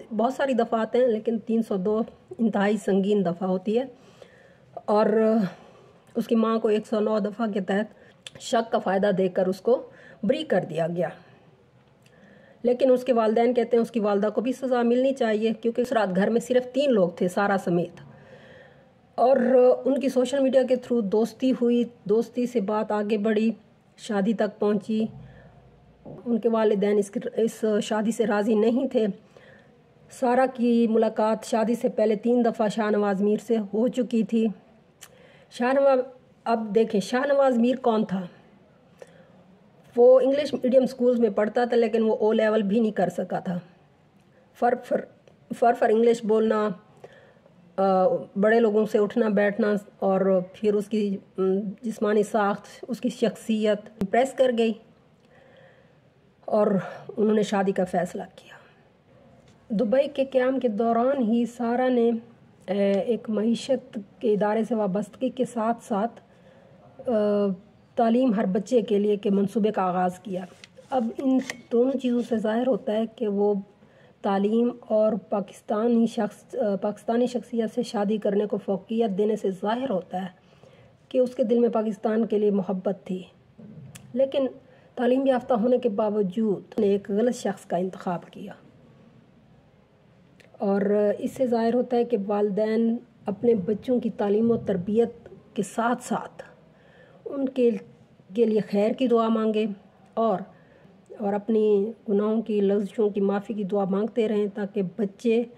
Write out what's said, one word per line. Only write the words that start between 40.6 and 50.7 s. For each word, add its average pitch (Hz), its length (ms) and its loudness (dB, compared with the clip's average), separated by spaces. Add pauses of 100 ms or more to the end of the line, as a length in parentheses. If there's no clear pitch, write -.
schools 247 340 2
में 214 140 2
पढ़ता 214 320 0
था, 240 100 -2
लेकिन 226 280 2
वो 220 100 2
ओ 214 180 2
level 220 320 2
भी 202 160 0
नहीं 214 120 2
कर 180 180 0
सका 185 320 -6
था। 175 200 -6 (920)
फर, 240 220 0
फर, - 320 -4 (480)
फर, 240 200 2
फर 233 160 2
English 233 340 4
बोलना, 214 420 2 (1120)
अ, 190 280 4 (300)
बड़े 220 220 4
लोगों 214 260 4
से 214 140 0
उठना 220 300 0
बैठना 202 480 0 (240)
और 190 540 2
फिर 208 180 0